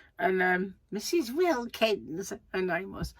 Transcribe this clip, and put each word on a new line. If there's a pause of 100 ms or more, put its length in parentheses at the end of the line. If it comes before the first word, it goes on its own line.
(180)
And,
um, (160)
Missus
Wilkins, (200)
her
name
was.